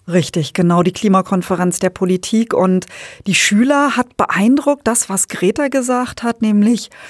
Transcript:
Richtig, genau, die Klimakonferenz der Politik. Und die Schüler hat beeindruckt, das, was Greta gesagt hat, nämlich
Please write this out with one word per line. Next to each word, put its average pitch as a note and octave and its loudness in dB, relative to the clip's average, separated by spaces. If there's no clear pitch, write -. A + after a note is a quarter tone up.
Richtig, E3 -2
genau, F3 4
die F3 0
Klimakonferenz F#3 0
der F#3 -2
Politik. F#3 -2
Und F#3 0
die F#3 0
Schüler C4+ 2
hat B3 -4
beeindruckt, C4 2
das, A3+ -2
was F#3+ -4
Greta A#3 -2
gesagt B3+ -4
hat, A#3 -2
nämlich G#3+ 2